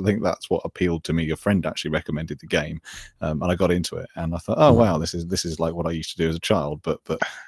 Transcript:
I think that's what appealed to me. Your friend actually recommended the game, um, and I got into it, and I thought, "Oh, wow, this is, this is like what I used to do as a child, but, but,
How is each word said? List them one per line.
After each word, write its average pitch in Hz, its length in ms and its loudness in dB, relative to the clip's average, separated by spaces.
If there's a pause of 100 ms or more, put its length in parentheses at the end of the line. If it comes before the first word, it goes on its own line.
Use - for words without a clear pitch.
I 92 40 -2
think 104 180 2
that's - 260 -2
what 87 160 0
appealed 87 400 -2
to - 80 -4
me. 82 120 0
Your 78 120 -2
friend 98 300 2
actually 78 240 -6
recommended 78 500 -4
the - 60 -18
game, 80 340 -2 (400)
um, 78 220 -2
and 90 100 2
I - 20 2
got 87 160 4
into 87 260 0
it, 85 200 -10
and 82 180 -4
I 85 40 -4
thought, 107 200 -4
"Oh, 151 140 10
wow, 110 260 6
this 85 160 -4
is, 85 120 -4
this 87 180 -2
is 80 160 -4
like 82 140 0
what 85 120 -2
I 82 40 -2
used 82 220 -4
to - 40 -14
do 82 120 2
as 82 80 0
a 85 40 -6
child, 76 420 0
but, - 220 -2
but, 80 160 -4 (280)